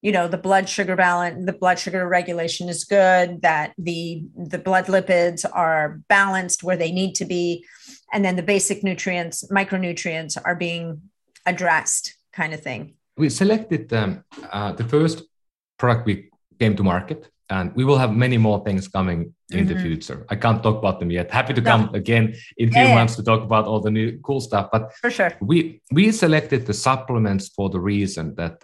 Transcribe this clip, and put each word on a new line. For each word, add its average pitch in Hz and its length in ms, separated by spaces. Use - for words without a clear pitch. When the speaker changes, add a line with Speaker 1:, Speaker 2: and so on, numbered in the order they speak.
Speaker 1:
you 208 100
know, 175 160
the 175 120
blood 190 280
sugar 185 280
balance, 175 500
the 180 80
blood 180 240
sugar 180 300
regulation 175 600
is 165 160
good, 180 600
that 160 340
the, 165 460
the 175 220
blood 185 280
lipids 180 680
are 160 580
balanced 190 540
where 180 140
they 165 140
need 185 240
to 175 100
be, 175 380
and 202 140
then 185 100
the 180 80
basic 196 400
nutrients, 175 680
micronutrients 175 920
are 175 120
being 170 460
addressed 175 680
kind 156 220
of 151 60
thing. 110 340
Speaker 2:
We 147 120
selected, 196 640
um, 104 300
uh, 101 200
the - 120
first 151 400
product 117 300
we 98 220
came 107 160
to 104 80
market, 92 460
and 95 240
we 127 80
will 139 140
have 120 180
many 123 240
more 107 240
things 95 240
coming 90 460
in 92 160
the 95 80
Speaker 1:
Mm-hmm. 185 80
Speaker 2:
future. 80 440
I 104 80
can't 113 280
talk 110 140
about 98 220
them 85 120
yet. 87 180
Happy 127 240
to 120 80
Speaker 1:
No. 117 80
Speaker 2:
come 110 240
again 113 420
in 117 120
a - 20
few 117 100
Speaker 1:
Yeah, 117 80
yeah. 117 60
Speaker 2:
months 117 220
to - 60
talk 113 200
about 107 220
all 107 140
the 107 120
new 110 320
cool 139 180
stuff. 101 300
But 113 240
Speaker 1:
For 240 160
sure. 185 280
Speaker 2:
we, 160 420
we 196 200
selected 156 540
the 101 80
supplements 110 760
for 98 200
the 92 100
reason 95 560
that, 82 280